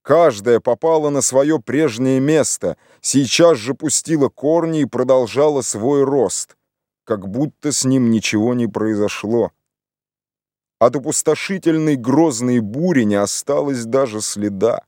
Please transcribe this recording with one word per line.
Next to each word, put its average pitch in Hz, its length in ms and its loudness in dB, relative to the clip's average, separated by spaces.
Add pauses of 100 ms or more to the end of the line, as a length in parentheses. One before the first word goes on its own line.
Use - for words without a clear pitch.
Каждая 123 580 2
попала 151 500 0
на 143 120 -2
своё 139 380 2
прежнее 131 600 0
место, 135 560 0 (260)
сейчас 147 560 2
же 113 180 -6
пустила 147 540 -2
корни 160 520 -2
и 139 40 2
продолжала 127 760 2
свой 135 420 0
рост, 131 540 -2 (460)
как 101 240 -6
будто 139 440 -4
с - 140 -4
ним 131 240 2
ничего 110 460 0
не 120 120 -2
произошло. 107 840 -2 (1300)
От 123 160 4
опустошительной 156 1000 -2
грозной 123 640 0
бури 127 440 0
не 104 120 0
осталось 135 680 -2
даже 117 360 -2
следа. 101 680 -2